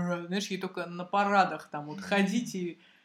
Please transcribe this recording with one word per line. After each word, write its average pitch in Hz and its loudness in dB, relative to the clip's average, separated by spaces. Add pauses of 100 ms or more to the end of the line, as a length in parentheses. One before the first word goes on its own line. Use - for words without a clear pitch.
(260)
знаешь, 196 -2
ей 185 -2
только 185 -6
на 175 -8
парадах 196 2
там 147 -8
вот 180 -10
ходить 202 2
и 175 -4 (220)